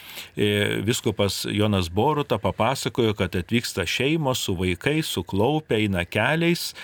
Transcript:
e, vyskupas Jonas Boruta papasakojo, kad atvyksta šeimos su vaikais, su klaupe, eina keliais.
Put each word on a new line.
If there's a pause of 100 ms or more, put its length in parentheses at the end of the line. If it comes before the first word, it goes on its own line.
(340)
e,
vyskupas
Jonas
Boruta
papasakojo,
kad
atvyksta
šeimos
su
vaikais,
su
klaupe,
eina
keliais. (120)